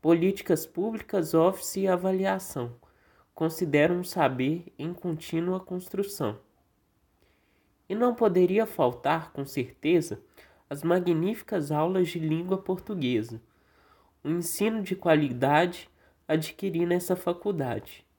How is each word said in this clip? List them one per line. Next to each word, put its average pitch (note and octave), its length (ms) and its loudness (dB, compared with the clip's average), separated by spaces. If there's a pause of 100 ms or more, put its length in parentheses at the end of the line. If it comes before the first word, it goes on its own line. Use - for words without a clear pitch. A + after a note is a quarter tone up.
Políticas E3+ 640 2
públicas, G3+ 640 -4
office F3 440 2
e G3 100 0
avaliação. F#3 880 -2 (600)
Considero D#3+ 600 2
um F3+ 80 -2
saber D3 760 -2
em E3 140 -6
contínua F3 680 -4
construção. F3+ 760 -6 (1500)
E F#3+ 60 -4
não A#3+ 200 2
poderia G3 520 4
faltar, D3+ 680 0
com C#3 120 -8
certeza, D#3 760 0 (480)
as C#3+ 140 -10
magníficas F3 880 0
aulas E3+ 380 2
de F3 100 -8
língua E3 400 -2
portuguesa. B2 800 -4 (840)
Um D#3+ 140 -2
ensino G#3 440 -2
de F#3 140 -4
qualidade D3+ 920 2 (360)
adquiri E3 600 -2
nessa F3 280 0
faculdade. E3+ 920 -4 (140)